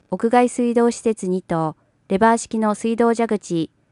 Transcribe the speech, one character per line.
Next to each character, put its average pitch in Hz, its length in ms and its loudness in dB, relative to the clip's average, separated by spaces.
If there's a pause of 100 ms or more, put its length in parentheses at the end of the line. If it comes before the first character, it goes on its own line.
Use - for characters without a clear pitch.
(100)
屋 220 200 -2
外 247 180 4
水 240 260 -2
道 240 160 4
施 - 80 -6
設 214 300 -4
に 180 140 -2
と、 160 340 -4 (320)
レ 190 100 0
バ 226 160 6
ー 226 40 0
式 - 200 -6
の 214 160 0
水 226 220 -4
道 233 180 2
蛇 226 140 -2
口 175 420 -4 (220)